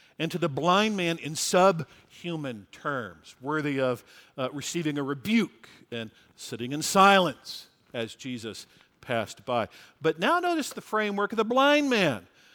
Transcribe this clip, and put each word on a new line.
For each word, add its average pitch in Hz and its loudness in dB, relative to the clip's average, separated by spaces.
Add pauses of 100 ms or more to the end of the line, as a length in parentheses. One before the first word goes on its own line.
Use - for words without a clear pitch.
(200)
And 160 -2
to 175 -4
the 165 0
blind 180 2
man 170 -2
in 143 -8
subhuman 160 0
terms, 110 -10
worthy 143 -2
of, 127 0 (320)
uh, 127 -4
receiving 147 -4
a 143 -2
rebuke 143 -2 (220)
and 113 -8 (260)
sitting 120 -10
in 151 -6
silence 190 4 (260)
as 113 -6
Jesus 117 -10 (340)
passed - -6
by. 120 -2 (340)
But 156 0
now 277 2
notice 349 -2
the 202 -14
framework 208 -2
of 208 -6
the 220 2
blind 277 4
man, 165 2 (280)